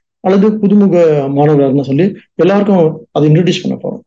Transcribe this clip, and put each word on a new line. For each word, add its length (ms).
அல்லது 300
புதுமுக 460
மாணவர்களா 380
இருந்தாலும் 160
சொல்லி 220
எல்லாருக்கும் 760
அதை 180
introduce 340
பண்ண 140
போறோம். 300